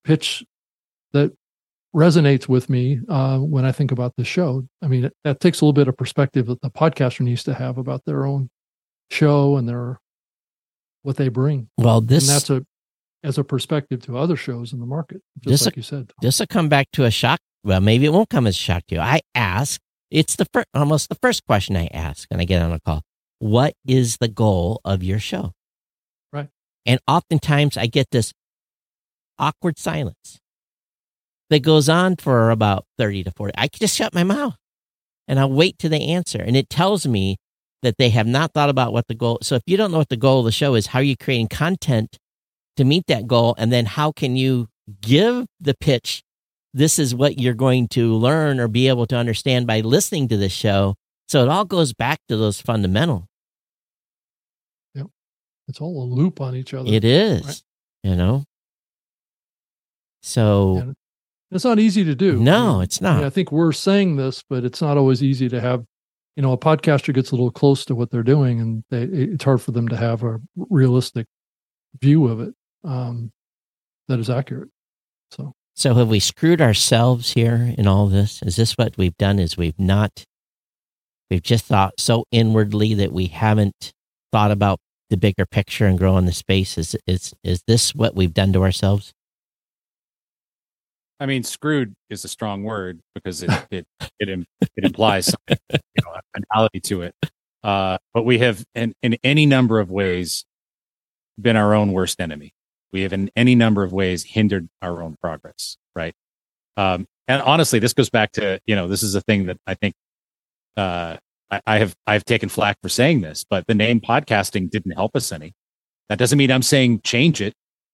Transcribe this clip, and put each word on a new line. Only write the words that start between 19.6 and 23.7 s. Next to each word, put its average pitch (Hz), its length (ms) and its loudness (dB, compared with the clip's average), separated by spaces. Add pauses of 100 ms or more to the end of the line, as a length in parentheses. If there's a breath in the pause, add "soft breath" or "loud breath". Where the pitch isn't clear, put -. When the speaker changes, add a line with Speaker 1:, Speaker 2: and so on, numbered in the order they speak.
Speaker 2:
it's - 260 0
the 302 160 -2
fir-, 247 120 0 (100)
almost 147 340 0
the - 80 -8
first - 300 -2
question 104 300 0
I 85 160 -2
ask 78 380 -10
when 90 100 -4
I 90 40 0
get 87 180 2
on 82 100 -2
a 78 80 -6
call. 76 220 -4 (380)
"What 117 340 0 (120)